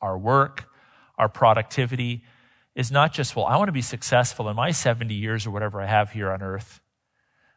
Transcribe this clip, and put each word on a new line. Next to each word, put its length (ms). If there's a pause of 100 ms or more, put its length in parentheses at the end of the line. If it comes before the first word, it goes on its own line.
our 160
work, 500 (480)
our 120
productivity 960 (500)
is 160
not 220
just, 240
"Well, 100
I 100
want 120
to 40
be 80
successful 680
in 80
my 160
seventy 420
years 320
or 40
whatever 300
I 60
have 240
here 220
on 100
earth, 380 (760)